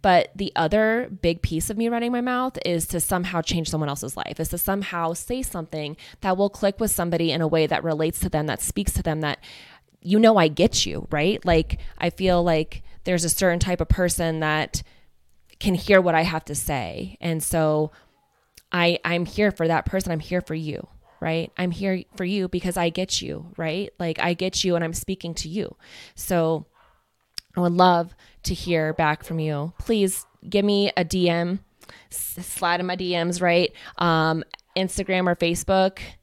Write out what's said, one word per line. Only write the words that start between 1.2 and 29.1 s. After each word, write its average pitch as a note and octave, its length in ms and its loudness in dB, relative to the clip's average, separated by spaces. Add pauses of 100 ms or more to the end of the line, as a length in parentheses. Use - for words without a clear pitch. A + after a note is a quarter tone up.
big E3+ 180 0
piece E3 300 -2
of G3+ 60 -4
me A#3 120 0
running A#3+ 220 -2
my A#3+ 100 -2
mouth B3+ 420 -2
is E3+ 260 0
to F3 100 -4
somehow F3+ 420 -2
change D#3+ 260 -2
someone D#3 220 -2
else's C#3 260 -8
life, - 240 -10
is D#3+ 100 -4
to F3 100 -6
somehow F3+ 540 -2
say B3 280 -6
something D#3+ 560 -8 (240)
that F#3 160 0
will G3+ 140 2
click G3+ 280 -2
with A3 120 0
somebody E3+ 400 0
in D#3+ 100 0
a D#3+ 60 2
way D#3+ 180 4
that D3 180 0
relates D#3+ 360 -2
to F3+ 100 -2
them, D3+ 160 0
that C#3 160 -4
speaks - 320 -4
to - 80 -2
them, D#3 200 -2
that, D3 180 -4 (600)
you G3 180 4
know, A3+ 180 8
I E3 120 6
get - 360 2
you, D#2 240 -8
right? D#3+ 340 0
Like, E3 360 2 (180)
I E3+ 140 -2
feel F3+ 320 2
like D#3+ 400 0 (220)
there's F3+ 180 0
a E3+ 60 -2
certain F3 300 2
type F3+ 220 0
of D#3+ 80 -4
person E3 520 2
that D#3 420 -2 (760)
can G3 140 2
hear F#3+ 260 4
what F3 140 2
I D#3+ 80 4
have E3 240 -2
to D3 80 -10
say. C#3+ 680 -6
And E3 200 -2
so D#3 500 0 (800)
I, F3 320 2
I'm F3 220 0
here G#3 240 2
for E3+ 180 0
that E3 200 2
person. F#3+ 240 -2
I'm D#3+ 80 -2
here F3 220 -2
for - 140 -8
you, D#3 320 -6 (320)
right? E3 360 -4
I'm F3+ 140 -2
here F#3+ 340 -2 (120)
for F#3 100 -4
you F#3 220 -2
because F3+ 300 -4
I E3+ 120 2
get F3+ 320 -4
you, D#3+ 340 -10
right? E3 440 -6
Like, E3 180 -2
I F3 160 0
get F#3 300 -4
you F3+ 120 2
and E3+ 80 0
I'm E3 100 -4
speaking E3+ 420 -8
to - 140 -8
you. F#3 260 -6 (400)
So D#3+ 500 0 (880)
I F3 40 0
would F3 140 4
love F3 420 6 (260)
to - 140 -2
hear D#3+ 380 0
back D#3 300 0